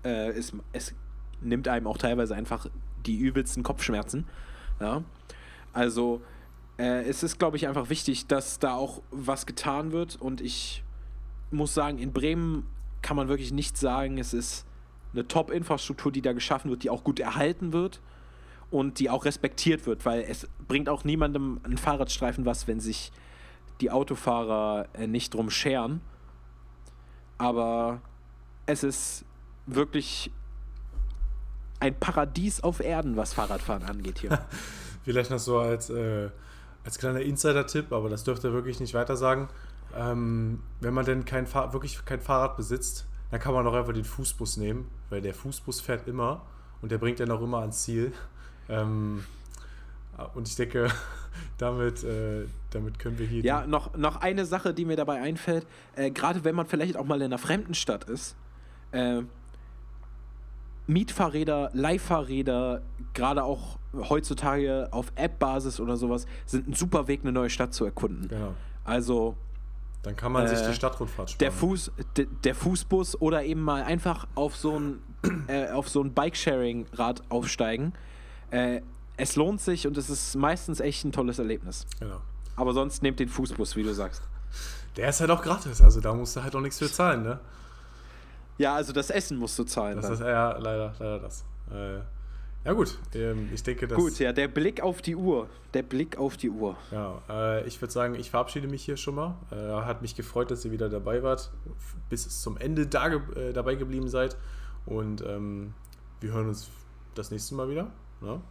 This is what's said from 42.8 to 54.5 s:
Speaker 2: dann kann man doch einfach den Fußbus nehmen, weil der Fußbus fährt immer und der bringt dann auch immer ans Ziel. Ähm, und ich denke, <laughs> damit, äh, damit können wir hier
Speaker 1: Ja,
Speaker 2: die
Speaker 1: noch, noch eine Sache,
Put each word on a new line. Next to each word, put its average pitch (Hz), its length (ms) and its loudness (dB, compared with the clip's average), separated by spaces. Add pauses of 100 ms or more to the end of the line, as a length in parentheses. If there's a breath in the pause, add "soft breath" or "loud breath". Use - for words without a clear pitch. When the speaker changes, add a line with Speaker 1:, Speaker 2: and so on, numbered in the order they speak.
Speaker 2:
dann 117 100 -2
kann 135 140 2
man 123 100 4
doch 117 100 4
einfach 120 180 2
den 110 120 0
Fußbus - 520 -4
nehmen, 110 320 -2 (220)
weil 101 100 -2
der 98 140 -2
Fußbus - 460 -6
fährt 117 280 -2
immer 123 340 0 (400 loud breath)
und 110 100 -2
der 113 60 2
bringt 120 220 2
dann 117 100 2
auch 113 100 2
immer 120 180 0
ans 110 260 -2
Ziel. 117 280 0 (560 loud breath)
Ähm, 107 560 0 (1120 loud breath)
und 113 140 -6
ich - 80 -6
denke, 120 320 2 (360 loud breath)
<laughs> - 340 -8
damit, 120 460 0
äh, 107 420 -2 (240)
damit 110 280 -4
können 117 200 -4
wir 113 80 0
hier 113 160 0
Speaker 1:
Ja, 139 200 4
Speaker 2:
die 151 80 -4
Speaker 1:
noch, 151 260 2
noch 156 200 2
eine 190 280 2
Sache, 175 300 2